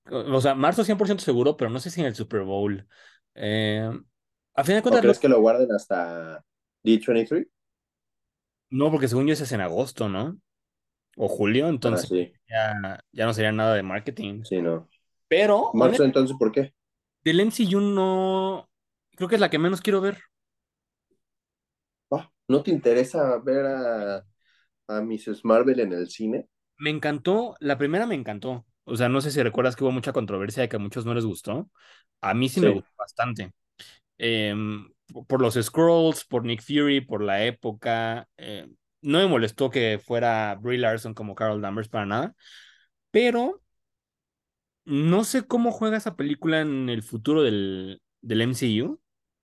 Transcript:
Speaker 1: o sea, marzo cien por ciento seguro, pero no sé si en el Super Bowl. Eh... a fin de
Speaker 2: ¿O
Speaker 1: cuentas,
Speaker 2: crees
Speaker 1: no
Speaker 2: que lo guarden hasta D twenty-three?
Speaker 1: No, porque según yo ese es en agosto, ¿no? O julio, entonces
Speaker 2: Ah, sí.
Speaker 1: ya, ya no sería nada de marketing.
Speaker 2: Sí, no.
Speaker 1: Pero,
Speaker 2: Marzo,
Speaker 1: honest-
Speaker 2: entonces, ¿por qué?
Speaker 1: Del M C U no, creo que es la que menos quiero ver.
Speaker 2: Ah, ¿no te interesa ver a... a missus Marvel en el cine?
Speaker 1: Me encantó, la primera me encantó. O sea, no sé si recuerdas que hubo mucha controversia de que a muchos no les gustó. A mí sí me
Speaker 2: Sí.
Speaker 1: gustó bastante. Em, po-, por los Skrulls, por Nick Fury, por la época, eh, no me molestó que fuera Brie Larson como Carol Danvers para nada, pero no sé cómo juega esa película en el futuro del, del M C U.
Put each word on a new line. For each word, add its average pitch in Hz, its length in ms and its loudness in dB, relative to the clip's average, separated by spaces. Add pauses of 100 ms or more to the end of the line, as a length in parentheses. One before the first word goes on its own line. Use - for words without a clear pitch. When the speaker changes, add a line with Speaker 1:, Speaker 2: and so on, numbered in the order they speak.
(100)
Speaker 1:
o 131 300 -2
sea, 139 140 4
marzo 165 300 2
cien 196 140 0
por 202 80 2
ciento 190 180 -2
seguro, 139 320 2
pero 117 140 -2
no 123 100 -6
sé 175 100 -10
si 175 100 -6
en 156 60 0
el 117 80 -4
Super 107 280 -6
Bowl. 101 440 -4 (480)
Eh... 107 540 -2 (680)
a 139 100 2
fin 190 100 2
de 220 60 2
Speaker 2:
¿O - 20 -2
Speaker 1:
cuentas, 240 180 4
Speaker 2:
crees 202 180 6
Speaker 1:
no - 40 -20
Speaker 2:
que 147 60 6
lo 123 120 8
guarden 117 320 6
hasta 85 720 -6 (380)
D 110 160 4
twenty-three? 113 500 0 (1200)
Speaker 1:
No, 139 200 2
porque 139 180 0
según 127 180 0
yo 156 60 2
ese 151 120 -4
es 120 80 -8
en 110 80 -2
agosto, 101 480 -2
¿no? 113 300 -6 (800)
O 104 120 -2
julio, 113 400 0
entonces 117 380 -2
Speaker 2:
Ah, 95 80 -4
sí. 87 180 -2 (160)
Speaker 1:
ya, 107 520 -4 (120)
ya 113 140 -2
no 117 80 0
sería 107 180 0
nada 110 220 2
de 101 80 2
marketing. 101 640 -8
Speaker 2:
Sí, 95 160 -2
no. 82 280 -2 (400)
Speaker 1:
Pero, 208 460 4
Speaker 2:
Marzo, 123 280 6
Speaker 1:
honest- 139 40 8
Speaker 2:
entonces, 131 320 2
¿por 110 140 2
qué? 139 220 -2 (500)
Speaker 1:
Del 160 160 4
M 214 100 2
C 226 140 0 (100)
U 196 60 2
no, 190 880 0 (480)
creo 180 120 -6
que 220 80 2
es 202 40 4
la 190 100 2
que 156 80 0
menos 180 220 0
quiero 202 200 0
ver. 202 180 -2 (1900)
Speaker 2:
Ah, 139 200 -6 (180)
¿no 139 140 4
te 196 80 -2
interesa 127 680 2
ver 131 280 0
a... 113 580 -4 (640)
a 107 120 -4
missus 107 440 -8
Marvel 123 360 4
en 101 120 -2
el 87 160 -6
cine? 110 400 -6 (280)
Speaker 1:
Me 147 140 -4
encantó, 156 680 -2
la 143 180 -2
primera 156 280 0
me 226 80 -4
encantó. 120 520 -8 (180)
O 117 120 -6
sea, 120 120 2
no 131 120 2
sé 143 100 -2
si 139 120 0
recuerdas 123 340 0
que 135 80 -2
hubo 127 80 2
mucha 127 200 -4
controversia 104 500 -2
de 120 60 -2
que 113 80 -6
a - 20 -2
muchos 104 280 -8
no 117 80 -2
les 117 100 -2
gustó. 107 460 -6 (500)
A 98 140 0
mí 127 140 0
sí 156 120 -2
me 170 80 6
Speaker 2:
Sí. 101 60 4
Speaker 1:
gustó 95 240 -8
bastante. 107 540 -6 (640)
Em, 107 760 -2 (200)
po-, - 140 -16
por 131 140 0
los 117 140 2
Skrulls, 160 680 2
por 120 200 -4
Nick 117 180 -4
Fury, 143 380 0
por 117 220 -6
la 101 220 0
época, 113 920 -4
eh, 101 320 -16 (340)
no 147 160 0
me 196 80 4
molestó 127 440 0
que 113 340 0
fuera 113 520 0
Brie 120 220 -4
Larson 113 360 -2
como 104 200 -10
Carol 107 280 -2
Danvers 104 260 -6
para 104 180 -4
nada, 123 280 -4 (760)
pero 240 520 2 (1200)
no 165 400 2
sé - 220 -2
cómo 233 260 0
juega 220 240 -2
esa 208 200 -6
película 147 440 -2
en 139 300 -2
el 113 120 -4
futuro 131 400 0
del, 98 600 -2 (180)
del 110 220 -2
M 127 120 0
C 117 280 0
U. 247 180 -6 (420)